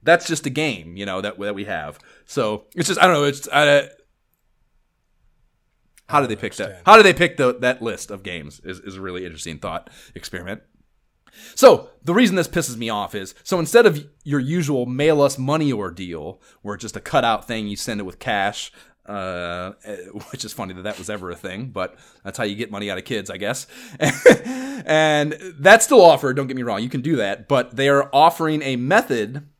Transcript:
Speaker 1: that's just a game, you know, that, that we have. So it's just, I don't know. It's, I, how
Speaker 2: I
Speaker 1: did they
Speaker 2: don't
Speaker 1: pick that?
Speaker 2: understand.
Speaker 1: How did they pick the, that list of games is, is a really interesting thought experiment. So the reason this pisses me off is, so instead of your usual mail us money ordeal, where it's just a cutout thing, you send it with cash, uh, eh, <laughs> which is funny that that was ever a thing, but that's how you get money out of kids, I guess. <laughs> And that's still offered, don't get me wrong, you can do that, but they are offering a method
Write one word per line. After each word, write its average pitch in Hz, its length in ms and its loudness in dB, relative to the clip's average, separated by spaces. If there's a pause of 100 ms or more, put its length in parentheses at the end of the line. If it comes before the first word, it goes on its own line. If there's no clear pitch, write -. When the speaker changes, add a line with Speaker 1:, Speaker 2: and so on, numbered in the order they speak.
Speaker 1:
that's 165 240 4
just 156 220 -4
a - 20 -2
game, 113 480 -6
you 101 80 -8
know, 95 160 -6
that, 98 180 -6
that 101 140 -6
we 101 120 -10
have. 78 340 -10 (260)
So 107 480 -4
it's 170 140 -4
just, 185 120 -2
I - 60 6
don't 185 80 6
know. 147 120 2
It's, 143 260 -4
I, 143 380 4 (2250)
how - 100 0
Speaker 2:
I 143 40 4
Speaker 1:
did 135 100 -2
they 208 40 -4
Speaker 2:
don't - 60 -14
Speaker 1:
pick 107 140 -8
that? 104 80 -6
Speaker 2:
understand. 98 240 -12
Speaker 1:
How 202 100 12
did 214 80 10
they 185 80 6
pick 165 240 -2
the, 127 220 2
that 123 240 -2
list - 260 -8
of 98 140 -14
games 82 400 -14
is, 92 160 -14
is 95 160 -18
a 95 60 -16
really 92 240 -10
interesting 80 340 -14
thought 85 320 -10 (240)
experiment. 95 480 -14 (920)
So - 380 6 (120)
the 170 120 -4
reason 208 200 4
this 175 120 -2
pisses 131 280 -6
me 113 140 -8
off 104 240 -6
is, 98 300 -12
so 185 160 -2
instead 233 260 4
of 156 180 2 (200)
your 143 160 -2
usual 139 480 -2
mail 143 340 2
us 139 160 0
money 143 340 -2
ordeal, 90 680 -10 (220)
where 101 100 -10
it's 104 80 -14
just 110 160 -14
a - 20 -10
cutout 117 480 0
thing, 110 200 -6
you 101 80 -8
send 107 240 -8
it 104 40 -8
with 90 140 -12
cash, 104 540 -4 (340)
uh, 92 680 -10 (100)
eh, 104 120 -12
<laughs> 95 360 -16
which - 120 -14
is 107 100 -14
funny 92 200 -10
that 92 80 -16
that 101 160 -8
was 92 120 -14
ever 95 200 -8
a 87 60 -10
thing, 98 340 -12
but 98 260 -8 (280)
that's 101 160 -14
how 120 40 -2
you 104 120 -4
get 107 160 -10
money 101 180 -8
out 95 80 -6
of 92 80 -12
kids, 101 240 -8
I 95 80 -12
guess. 104 300 -8 (320)
<laughs> 151 80 -2 (800)
And 151 520 0 (220)
that's 196 260 6
still 254 160 8
offered, 143 340 6
don't 139 120 -4
get 123 80 -8
me 127 80 -8
wrong, 107 180 -2
you 120 80 -4
can 131 120 -6
do 156 160 -2
that, 101 300 -4
but 123 280 0
they 135 140 2
are 139 240 4
offering 156 500 4
a 135 140 -2
method 135 720 -2 (120)